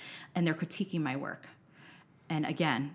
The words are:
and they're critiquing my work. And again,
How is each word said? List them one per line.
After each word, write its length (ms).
and 120
they're 80
critiquing 460
my 160
work. 300
And 160
again, 480